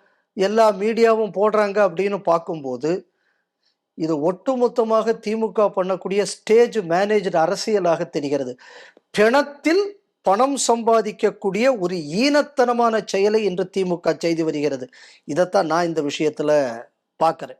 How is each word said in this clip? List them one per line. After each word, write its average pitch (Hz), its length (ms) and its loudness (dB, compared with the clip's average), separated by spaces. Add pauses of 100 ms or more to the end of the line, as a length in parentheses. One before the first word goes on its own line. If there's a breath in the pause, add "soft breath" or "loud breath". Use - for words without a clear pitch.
(340 soft breath)
எல்லா 214 380 4
மீடியாவும் 220 640 0
போடுறாங்க 202 440 0
அப்படின்னு 196 460 0
பார்க்கும்போது, 165 800 -2 (920)
இது 160 380 -2
ஒட்டுமொத்தமாக 226 960 0
திமுக 214 480 0
பண்ணக்கூடிய 185 460 -2
ஸ்டேஜ் 220 560 2
மேனேஜ்டு 190 600 0
அரசியலாக 175 720 0
தெரிகிறது. 139 480 -4 (540 loud breath)
பிணத்தில் 285 920 0 (200)
பணம் 254 360 2 (100)
சம்பாதிக்கக்கூடிய 220 1120 0
ஒரு 180 160 -4
ஈனத்தனமான 233 1120 0
செயலை 214 380 0
இன்று 185 340 -2
திமுக 175 400 -2
செய்து 165 280 -2
வருகிறது. 143 440 -4 (340 loud breath)
இதைத்தான் 180 420 0
நான் 165 200 0
இந்த 160 160 -6
விஷயத்துல 147 800 -2 (340)
பார்க்கிறேன். 151 440 -2